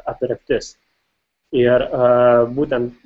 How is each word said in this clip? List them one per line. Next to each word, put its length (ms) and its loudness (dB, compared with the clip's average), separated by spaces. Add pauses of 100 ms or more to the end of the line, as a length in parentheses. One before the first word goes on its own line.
apreptis. 680 -6 (800)
Ir, 340 2
e, 200 -2 (440)
būtent, 440 -4 (120)